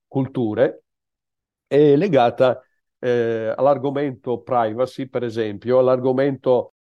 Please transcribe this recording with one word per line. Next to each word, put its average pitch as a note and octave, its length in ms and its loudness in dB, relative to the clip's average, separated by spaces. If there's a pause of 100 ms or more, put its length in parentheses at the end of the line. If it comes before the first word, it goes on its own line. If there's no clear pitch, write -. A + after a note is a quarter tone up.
culture, B2+ 760 -2 (840)
è C#3+ 300 4
legata, B2+ 640 2 (380)
eh, A#2 580 -2
all'argomento C3 880 -2
privacy, B2 680 -4
per B2 160 -6
esempio, A2+ 540 -2
all'argomento C3 960 0 (160)